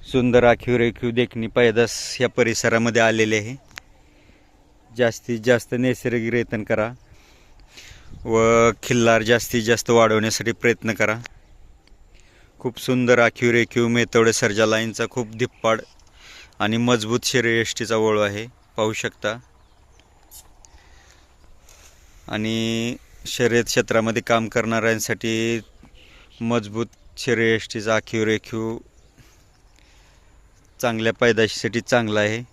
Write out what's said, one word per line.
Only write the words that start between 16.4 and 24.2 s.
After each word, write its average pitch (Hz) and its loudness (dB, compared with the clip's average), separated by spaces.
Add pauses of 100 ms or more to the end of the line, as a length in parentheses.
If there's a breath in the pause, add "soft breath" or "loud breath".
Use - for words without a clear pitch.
आणि 104 0
मजबूत 117 0
शरीरयष्टीचा 113 -2
वळू 110 2
आहे, 104 -4 (300)
पाहू 110 -2
शकता. 107 -8 (3000 soft breath)
आणि 113 -4 (300)
शर्यत 117 0
क्षेत्रामध्ये 110 0